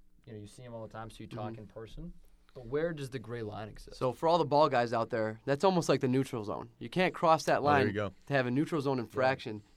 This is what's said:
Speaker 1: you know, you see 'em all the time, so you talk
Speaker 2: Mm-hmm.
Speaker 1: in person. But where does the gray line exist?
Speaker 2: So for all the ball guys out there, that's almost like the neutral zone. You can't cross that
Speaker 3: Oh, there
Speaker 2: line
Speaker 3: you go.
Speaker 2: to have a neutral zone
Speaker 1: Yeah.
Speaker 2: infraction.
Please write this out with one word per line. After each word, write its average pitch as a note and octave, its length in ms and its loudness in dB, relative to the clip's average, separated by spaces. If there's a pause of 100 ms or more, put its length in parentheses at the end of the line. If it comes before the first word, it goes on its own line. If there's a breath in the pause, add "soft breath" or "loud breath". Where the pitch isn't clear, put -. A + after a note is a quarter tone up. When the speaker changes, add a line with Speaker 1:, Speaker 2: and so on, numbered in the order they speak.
(280)
Speaker 1:
you A#2 60 -16
know, G#2+ 60 -12
you G#2 80 -14
see B2+ 160 -20
'em A#2+ 120 -16
all A2+ 100 -12
the G#2+ 80 -18
time, A2+ 160 -12
so - 120 -18
you A2 60 -14
talk A2 260 -8
Speaker 2:
Mm-hmm. A2 80 -14
Speaker 1:
in F#2+ 60 -16
person. D3+ 460 -14 (400)
But B2 140 -16
where D#3 260 -2
does C#3 160 -8
the B2+ 80 -10
gray A2+ 240 -10
line G#2 260 -8
exist? - 300 -18
Speaker 2:
So B2+ 160 0
for E3 160 -2
all F3 80 6
the D#3+ 80 2
ball D3 240 4
guys A#2+ 240 2
out A2+ 160 0
there, A2 340 -2
that's C#3 200 0
almost F#3 260 4
like C#3 120 2
the C3+ 60 2
neutral B2+ 360 0
zone. G2 340 -6
You A#2+ 100 -10
can't F3 240 0
cross D#3+ 340 4
that C3 160 4
Speaker 3:
Oh, - 20 0
there C#3+ 80 4
Speaker 2:
line C#3 160 6
Speaker 3:
you G2 60 0
go. G2+ 200 -2 (140)
Speaker 2:
to C#3+ 60 -2
have C3 120 2
a B2 60 0
neutral D3+ 280 0
zone C3+ 180 0
Speaker 1:
Yeah. A2+ 80 -4
Speaker 2:
infraction. B2+ 580 -2 (140)